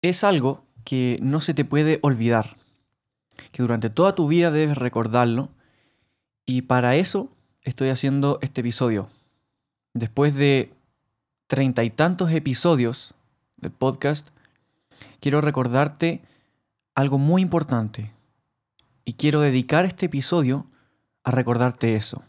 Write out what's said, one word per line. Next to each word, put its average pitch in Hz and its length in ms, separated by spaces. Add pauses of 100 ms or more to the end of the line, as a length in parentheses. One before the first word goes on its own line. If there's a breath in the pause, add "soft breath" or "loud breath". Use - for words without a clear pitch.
Es 175 220
algo 151 420 (180)
que 127 380
no 143 200
se 156 120
te 143 100
puede 151 380
olvidar, 117 560 (920 loud breath)
que - 100
durante 117 300
toda 190 240
tu 165 120
vida 170 220
debes 151 300
recordarlo, 120 720 (960)
y 127 160
para 123 320
eso 190 360 (300)
estoy 131 280
haciendo 139 520
este 127 200
episodio. 117 500 (840)
Después 139 400
de 139 400 (720)
treinta 131 380
y 117 80
tantos 175 400
episodios 143 840 (440)
del - 160
podcast, 143 560 (920 loud breath)
quiero 143 200
recordarte 147 840 (720 soft breath)
algo 139 220
muy 160 240
importante, 127 720 (880)
y 120 100
quiero 151 280
dedicar 143 420
este 185 220
episodio 143 640 (560 soft breath)
a 127 80
recordarte 120 640
eso. - 340